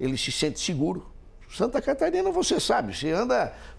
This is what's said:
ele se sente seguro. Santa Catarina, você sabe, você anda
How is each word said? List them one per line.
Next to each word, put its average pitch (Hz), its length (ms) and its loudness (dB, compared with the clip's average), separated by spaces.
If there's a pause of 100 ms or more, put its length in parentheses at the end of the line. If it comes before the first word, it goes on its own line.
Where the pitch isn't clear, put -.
ele 131 160 0
se 127 160 -2
sente - 260 -2
seguro. 170 480 -2 (440)
Santa 240 300 0
Catarina, 339 500 2
você 349 300 2
sabe, - 340 0
você 147 160 -2
anda 208 440 2 (240)